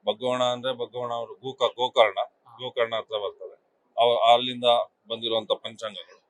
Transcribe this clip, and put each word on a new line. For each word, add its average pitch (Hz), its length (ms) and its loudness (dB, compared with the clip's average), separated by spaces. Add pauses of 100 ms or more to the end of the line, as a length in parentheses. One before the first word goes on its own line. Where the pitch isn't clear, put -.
ಬಗ್ಗೋಣ 123 380 -2
ಅಂದ್ರೆ 123 300 -2
ಬಗ್ಗೋಣ 120 400 -8
ಅವರು 117 200 -8
ಗೂಕ-, 127 420 -4
ಗೋಕರ್ಣ, 117 420 2 (340)
ಗೋಕರ್ಣ 117 440 -4
ಹತ್ರ 107 220 -6
ಬರ್ತದೆ. 95 420 -8 (440)
ಅವ-, 120 300 6
ಅಲ್ಲಿಂದ 123 300 0 (460)
ಬಂದಿರುವಂತ 113 420 -4
ಪಂಚಾಂಗಗಳು. 107 800 -8